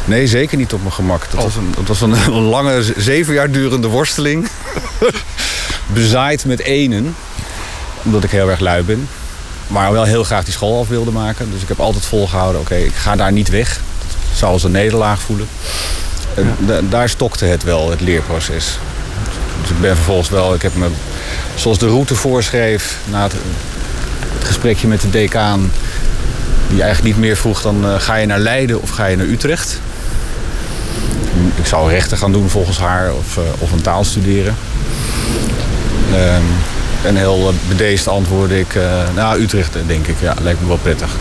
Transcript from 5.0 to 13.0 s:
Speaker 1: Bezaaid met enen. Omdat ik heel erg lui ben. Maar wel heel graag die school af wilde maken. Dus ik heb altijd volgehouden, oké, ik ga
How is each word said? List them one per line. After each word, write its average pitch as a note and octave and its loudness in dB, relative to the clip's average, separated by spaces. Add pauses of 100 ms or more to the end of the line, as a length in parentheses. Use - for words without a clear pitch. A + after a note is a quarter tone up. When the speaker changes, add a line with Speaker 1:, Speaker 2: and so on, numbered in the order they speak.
Speaker 1:
Bezaaid A#2+ 2
met B2+ 0
enen. C#3 0 (880)
Omdat G#2+ 2
ik G2+ -2
heel G2 2
erg F2+ 0
lui F2+ 2
ben. A2 -2 (580)
Maar G2 0
wel A2 4
heel A2 2
graag G2+ -2
die F#2+ -6
school A2+ 0
af A2+ -2
wilde A#2 -2
maken. A2 -4
Dus F#2+ -6
ik - -8
heb - -2
altijd G#2+ 0
volgehouden, F#2 2
oké, F2+ -2
ik F2 4
ga G#2 2